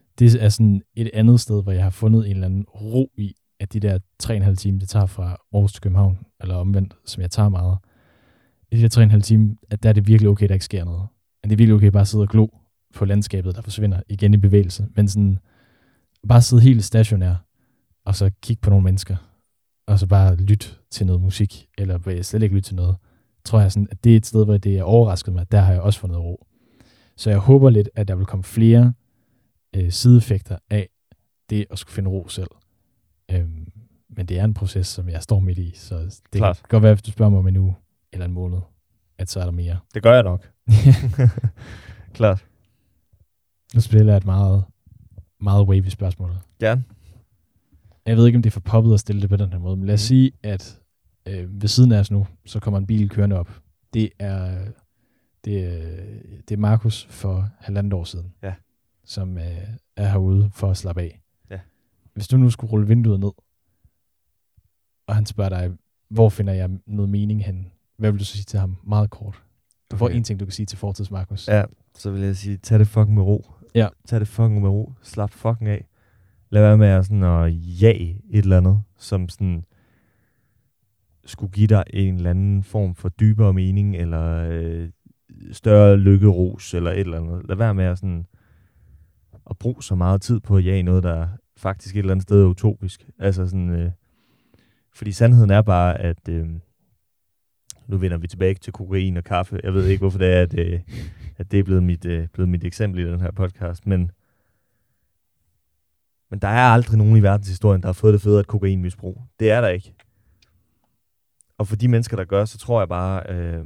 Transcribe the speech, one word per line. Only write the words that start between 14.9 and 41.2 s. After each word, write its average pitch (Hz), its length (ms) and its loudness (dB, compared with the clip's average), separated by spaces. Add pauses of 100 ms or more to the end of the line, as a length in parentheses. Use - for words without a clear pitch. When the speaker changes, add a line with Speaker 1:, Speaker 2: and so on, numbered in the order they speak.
Speaker 1:
Men 104 120 2
sådan, 98 300 0 (880)
bare 120 140 6
sidde 117 200 4
helt 120 220 6
stationær, 101 500 0 (680)
og 101 100 -2
så 98 160 0 (120)
kigge - 180 -6
på 101 100 0
nogle 98 140 4
mennesker, 95 320 -2 (680)
og 101 120 2
så 95 80 -2
bare 95 300 4
lytte 98 300 0 (240)
til - 160 -4
noget 90 160 0
musik, 95 460 -4 (100)
eller 92 440 -6
slet 110 200 -4
ikke 98 120 0
lytte 98 140 -2
til 95 80 -10
noget, 90 200 -2 (480)
tror 110 160 2
jeg 95 120 2
sådan, 101 180 -2
at - 140 -6
det 117 80 6
er 113 40 8
et 110 100 2
sted, 110 180 0
hvor 104 140 2
det 98 200 -2
er 92 40 -4
overrasket 95 520 2
mig, 87 60 -4
at 90 120 -8
der 104 80 6
har 92 120 4
jeg 90 80 0
også 101 200 -2
fundet 87 180 -8
ro. 85 280 -10 (720)
Så - 140 -4
jeg 101 80 4
håber 135 320 8
lidt, 104 240 4
at 101 140 -6
der 98 60 -6
vil 95 120 -4
komme 95 160 -6
flere, 117 500 4 (840)
øh, 87 160 -2
sideeffekter 113 680 2 (120)
af 104 180 -2 (600)
det 104 200 -4
at 101 80 -12
skulle - 160 -20
finde 95 160 -4
ro 92 180 -8
selv. 92 200 -10 (840)
Øhm, 82 380 -6 (400)
men 90 180 -10
det 90 120 -6
er 98 60 0
en 110 100 0
proces, 95 320 -6
som 90 220 -10
jeg 85 140 -10
står 104 180 0
midt 92 180 -2
i, 87 160 -8
så - 240 -14
det 87 220 -12 (120)
Speaker 2:
Klart. 98 240 0
Speaker 1:
kan - 120 -18
godt 110 140 2
være, 107 120 8
hvis 101 80 -2
du - 80 -12
spørger 107 200 2
mig 98 80 4
om 92 100 0
en 92 80 2
uge 95 180 0 (380)
eller 90 140 -10
en 90 60 -8
måned, 90 260 -8 (600)
at 95 120 -10
så - 100 -8
er 87 40 -6
der 87 80 -6
mere. 87 260 -4 (160)
Speaker 2:
Det 107 80 -10
gør 117 120 8
jeg 123 80 6
nok. 92 280 -6 (800)